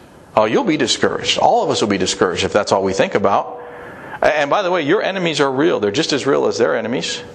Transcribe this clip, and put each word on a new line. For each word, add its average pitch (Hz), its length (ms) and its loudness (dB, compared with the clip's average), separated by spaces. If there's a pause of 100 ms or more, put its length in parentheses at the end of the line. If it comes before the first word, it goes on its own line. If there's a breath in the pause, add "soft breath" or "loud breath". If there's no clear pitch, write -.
(340 loud breath)
Oh, 110 120 4
you'll 208 180 0
be 156 140 0
discouraged. - 600 0
All 220 240 4
of 170 60 0
us 123 140 -2
will 117 60 2
be 101 100 0
discouraged 90 460 0
if 90 100 -2
that's 104 180 0
all 98 100 4
we 95 120 0
think 170 200 0
about. 104 460 0 (640 loud breath)
And 147 260 2
by 180 140 2
the 180 80 -2
way, 180 100 0
your 156 220 2
enemies 170 360 -2
are 139 140 2
real. 143 280 2
They're 104 100 2
just 143 240 0
as 120 120 -2
real 139 200 2
as 101 100 0
their 127 220 2
enemies. 127 440 -4 (120)